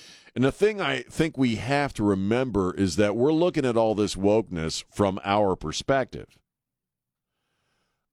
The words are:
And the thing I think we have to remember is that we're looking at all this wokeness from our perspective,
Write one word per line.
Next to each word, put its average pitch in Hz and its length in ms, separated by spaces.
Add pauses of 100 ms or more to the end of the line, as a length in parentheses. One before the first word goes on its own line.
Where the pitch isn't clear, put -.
(340)
And 120 80
the 135 100
thing 208 280
I 139 220
think - 340
we 123 200
have 135 380
to - 80
remember 101 720
is 90 220
that 104 180
we're 127 180
looking 160 340
at 120 100
all 113 180
this 98 200
wokeness 92 760
from 98 320
our 101 320
perspective, 80 840 (1700)